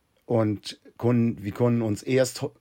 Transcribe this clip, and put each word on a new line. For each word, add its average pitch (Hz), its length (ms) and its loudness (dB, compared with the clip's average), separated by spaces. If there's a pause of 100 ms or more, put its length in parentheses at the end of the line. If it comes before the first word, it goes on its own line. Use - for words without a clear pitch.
(260)
Und 110 520 0 (200)
können, 117 440 2
wir 98 100 -6
können 120 280 2
uns 107 220 -2
erst - 400 0
Ho-, 139 180 -6